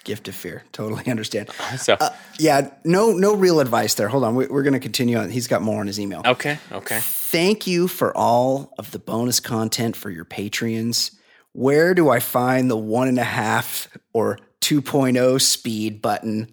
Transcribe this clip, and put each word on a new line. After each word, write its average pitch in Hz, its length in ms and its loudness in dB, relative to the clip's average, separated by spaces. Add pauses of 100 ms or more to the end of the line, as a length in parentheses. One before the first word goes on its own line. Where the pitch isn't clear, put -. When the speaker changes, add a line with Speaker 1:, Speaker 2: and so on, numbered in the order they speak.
Speaker 1:
Gift - 240 -10
of - 80 -12
fear. 85 380 -12
Totally 110 340 -8
<laughs> - 20 -2
understand. 110 420 -4 (280)
Speaker 2:
So 110 220 4
Speaker 1:
Uh, 147 80 2 (280)
yeah, 143 340 2 (120)
no, 196 300 4
no 196 240 4
real 180 240 6
advice 117 340 2
there. 104 140 0
Hold 131 160 2
on. 113 100 2
We, 127 140 2
we're 139 160 0
gonna 135 160 2
continue 120 380 0
on. 101 120 -4
He's 120 160 -4
got 104 160 0
more 107 160 -2
on 104 80 -4
his 101 140 -6
email. 95 260 -8
Speaker 2:
Okay, 147 320 0 (140)
okay. 104 280 -6
Speaker 1:
"Thank - 680 0
you 175 180 2
for 131 300 -2
all 123 600 2
of - 140 -12
the 107 80 -12
bonus 117 400 -2
content 113 560 -2
for - 160 -12
your 82 140 -12
Patreons. 113 880 -4 (400)
Where 151 420 4
do 170 160 6
I 123 80 4
find 127 500 0
the 117 80 0
one 110 300 0
and 127 140 2
a - 20 0
half 110 640 -2 (260)
or 104 280 0 (180)
two 147 240 0
point 135 340 2
oh 127 220 4
speed 110 640 -2
button 110 500 -4